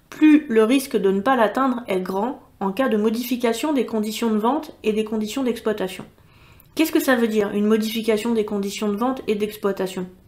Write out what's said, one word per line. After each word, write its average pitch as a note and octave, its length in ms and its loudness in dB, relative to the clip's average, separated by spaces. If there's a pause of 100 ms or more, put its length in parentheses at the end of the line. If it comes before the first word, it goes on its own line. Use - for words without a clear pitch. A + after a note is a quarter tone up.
plus D4+ 400 6
le A3 160 4
risque C4 320 2
de F#3+ 140 2
ne G3 100 2
pas C4 160 2
l'atteindre B3 500 2
est F#3 140 0
grand G3 400 -4 (200)
en G3 120 -2
cas C4 160 0
de A3 80 2
modification A#3 800 0
des A#3+ 100 2
conditions A3 460 -2
de G#3+ 80 0
vente C4 360 -2 (100)
et G#3+ 100 0
des A3 100 0
conditions A3 380 -4
d'exploitation. G#3+ 640 -4 (680)
Qu'est-ce D#4+ 180 0
que D#4+ 80 2
ça C4 160 2
veut A#3 120 2
dire, G#3+ 220 0
une G#3 160 0
modification A3 640 0
des G#3+ 140 0
conditions G3+ 420 -4
de G3+ 80 -2
vente B3 300 -2
et G#3+ 80 0
d'exploitation ? G3 720 -4 (220)